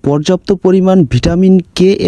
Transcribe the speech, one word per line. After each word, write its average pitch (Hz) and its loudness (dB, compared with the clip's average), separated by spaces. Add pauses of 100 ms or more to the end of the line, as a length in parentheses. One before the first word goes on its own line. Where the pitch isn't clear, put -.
পর্যাপ্ত 151 -2 (160)
পরিমাণ 185 2 (140)
ভিটামিন 175 0 (200)
কে 185 0 (180)